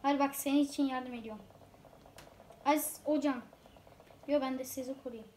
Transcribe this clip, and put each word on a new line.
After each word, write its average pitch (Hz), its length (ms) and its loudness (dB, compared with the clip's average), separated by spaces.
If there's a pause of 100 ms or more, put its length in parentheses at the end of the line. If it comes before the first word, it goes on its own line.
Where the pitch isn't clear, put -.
Hadi 285 160 4
bak 277 180 2
senin 285 280 4
için 285 180 -2
yardım 254 320 -2
ediyorum. 220 300 -10 (1200)
Az 294 400 2
o 302 160 2
can. 262 220 0 (880)
Yo 285 120 4
ben 262 180 -2
de 254 60 -6
sizi 262 380 -6
koruyayım. 226 340 -12